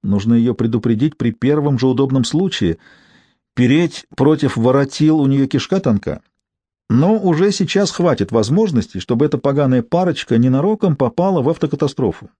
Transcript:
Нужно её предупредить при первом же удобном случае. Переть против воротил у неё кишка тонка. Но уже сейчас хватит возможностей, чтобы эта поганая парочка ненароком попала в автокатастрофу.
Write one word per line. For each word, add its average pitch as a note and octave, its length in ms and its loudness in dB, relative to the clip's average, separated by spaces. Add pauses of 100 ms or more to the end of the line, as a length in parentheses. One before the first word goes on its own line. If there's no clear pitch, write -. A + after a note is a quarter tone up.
Нужно G2+ 320 0
её A#2 200 2
предупредить A#2 600 -2
при A#2+ 140 -2
первом C#3+ 480 0
же B2+ 80 0
удобном C3 380 0
случае. D3 540 -2 (760)
Переть C#3 500 0 (120)
против C#3+ 400 2
воротил C#3 640 2
у C#3 60 2
неё C3+ 200 2
кишка D3+ 320 -2
тонка. G#2 440 -2 (680)
Но E3 260 2
уже F#3+ 360 0
сейчас G3 400 -2
хватит C#3+ 400 0
возможностей, A#2+ 680 0
чтобы B2+ 280 0
эта - 120 -2
поганая C#3 440 0
парочка E3+ 560 -2
ненароком D3 580 0
попала F3 440 0
в B2+ 80 0
автокатастрофу. C#3 920 -4